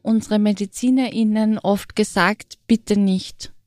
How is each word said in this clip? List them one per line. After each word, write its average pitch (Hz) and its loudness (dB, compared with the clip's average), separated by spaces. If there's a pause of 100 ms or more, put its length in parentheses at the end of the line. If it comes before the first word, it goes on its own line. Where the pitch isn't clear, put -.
unsere 214 0
MedizinerInnen 220 0
oft - -2
gesagt, 208 -2
bitte 220 2
nicht 190 -2 (140)